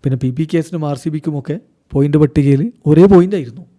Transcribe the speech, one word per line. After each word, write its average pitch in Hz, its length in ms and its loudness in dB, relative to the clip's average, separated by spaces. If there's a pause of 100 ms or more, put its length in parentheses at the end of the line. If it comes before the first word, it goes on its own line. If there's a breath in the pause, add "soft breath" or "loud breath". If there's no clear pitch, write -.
പിന്നെ 135 140 -4
പി 127 140 -4
ബി 147 140 -6
കെ 165 140 -4
എസിനും 160 320 -8
ആർ 139 60 -6
സി 160 120 -10
ബിക്കുമൊക്കെ 151 520 -8 (320)
പോയിന്റ് 143 260 0
പട്ടികയിൽ 143 540 0 (140)
ഒരേ 160 200 6
പോയിന്റായിരുന്നു. 180 580 2 (140)